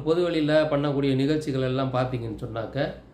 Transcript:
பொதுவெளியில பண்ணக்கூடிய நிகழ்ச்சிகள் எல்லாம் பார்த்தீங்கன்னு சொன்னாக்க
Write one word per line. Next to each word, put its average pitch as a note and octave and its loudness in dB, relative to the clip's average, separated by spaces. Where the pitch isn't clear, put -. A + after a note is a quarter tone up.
பொதுவெளியில D#3+ 2
பண்ணக்கூடிய C#3 2
நிகழ்ச்சிகள் C#3 0
எல்லாம் C3 -2
பார்த்தீங்கன்னு B2 -2
சொன்னாக்க A2+ -6